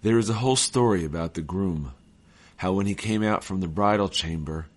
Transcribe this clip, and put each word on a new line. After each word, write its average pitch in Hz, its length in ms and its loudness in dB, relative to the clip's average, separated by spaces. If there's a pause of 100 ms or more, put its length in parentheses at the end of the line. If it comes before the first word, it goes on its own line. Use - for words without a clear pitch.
There 113 180 4
is 107 120 2
a 110 100 0
whole 131 160 4
story 113 480 2
about 82 300 -4
the 82 80 -6
groom, 80 500 -2 (640)
how 92 160 -2
when 98 140 0
he 101 80 -2
came 107 280 -2
out 107 220 0
from 95 160 -4
the 90 80 -2
bridal 101 400 2
chamber 80 560 -4 (120)